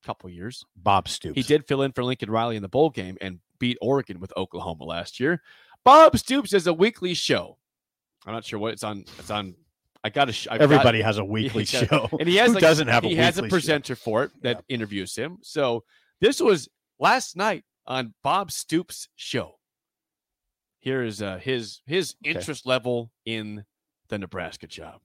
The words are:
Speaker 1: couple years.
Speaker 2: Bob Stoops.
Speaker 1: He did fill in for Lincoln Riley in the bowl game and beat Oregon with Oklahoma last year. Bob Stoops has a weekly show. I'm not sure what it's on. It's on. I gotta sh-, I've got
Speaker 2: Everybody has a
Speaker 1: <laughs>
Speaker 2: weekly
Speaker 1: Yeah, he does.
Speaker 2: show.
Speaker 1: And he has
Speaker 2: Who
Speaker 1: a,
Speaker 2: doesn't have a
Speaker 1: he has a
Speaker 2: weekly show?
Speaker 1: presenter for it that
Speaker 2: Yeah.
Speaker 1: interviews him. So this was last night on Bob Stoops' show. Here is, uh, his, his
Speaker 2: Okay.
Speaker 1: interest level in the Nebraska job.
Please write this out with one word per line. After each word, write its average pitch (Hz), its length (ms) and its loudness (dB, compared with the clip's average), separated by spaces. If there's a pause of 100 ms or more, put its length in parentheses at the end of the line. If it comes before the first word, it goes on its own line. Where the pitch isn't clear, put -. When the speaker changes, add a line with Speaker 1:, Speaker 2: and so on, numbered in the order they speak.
Speaker 1:
couple - 280 -12
years. 90 340 -14 (100)
Speaker 2:
Bob 98 340 2
Stoops. - 280 -8
Speaker 1:
He 131 60 0
did 147 240 2
fill 135 160 0
in 135 100 -2
for 127 100 -4
Lincoln 123 280 -4
Riley 113 260 0
in 104 60 -8
the 98 60 -10
bowl 143 200 2
game 95 320 -8
and 95 200 -10 (180)
beat 123 240 -2
Oregon 117 380 -2
with 95 180 -14
Oklahoma 85 460 -8
last 85 360 -10
year. 156 220 -2 (420)
Bob 294 320 10
Stoops 254 360 -2
has 180 140 2
a 175 60 2
weekly 180 420 0
show. 98 440 -2 (680)
I'm 107 60 -10
not 113 120 -8
sure 110 140 -10
what 107 140 -4
it's - 120 -12
on. 104 200 -8 (140)
It's - 120 -14
on. 101 240 -6 (500)
I 110 60 -2
gotta 139 220 2
sh-, - 180 -8
I've 113 100 -4
got 151 40 8
Speaker 2:
Everybody 131 380 6
has 104 160 0
a 101 60 -4
Speaker 1:
<laughs> 101 120 -4
Speaker 2:
weekly 110 280 -2
Speaker 1:
Yeah, 127 160 -2
he 120 60 2
does. - 20 -4 (220)
Speaker 2:
show. 160 80 -6
Speaker 1:
And 160 100 -2
he 180 80 2
has 233 160 4
Speaker 2:
Who 196 60 2
Speaker 1:
a, - 20 2
Speaker 2:
doesn't 156 280 6
have 117 160 4
a - 40 0
Speaker 1:
he 170 80 0
has 165 220 2
a 202 40 -4
Speaker 2:
weekly 220 60 -4
show? 190 60 0
Speaker 1:
presenter 147 420 -2
for 117 280 -2
it 143 60 -8 (120)
that 120 260 -4
Speaker 2:
Yeah. 135 60 -6
Speaker 1:
interviews 101 420 -6
him. 165 260 -8
So 120 420 -2 (360)
this 254 200 2
was 196 280 2 (300)
last 208 380 0
night 190 280 -2 (220)
on 123 360 -6
Bob 175 300 -2
Stoops' - 640 -6
show. - 400 -8 (1200)
Here 131 220 -4
is, 107 180 -6
uh, 95 180 -6
his, 120 480 -6
his 165 280 -4 (100)
Speaker 2:
Okay. 165 120 -4
Speaker 1:
interest 156 300 -8
level 120 440 -2 (140)
in 107 400 -10 (440)
the 107 100 -6
Nebraska 87 480 -10
job. 78 380 -18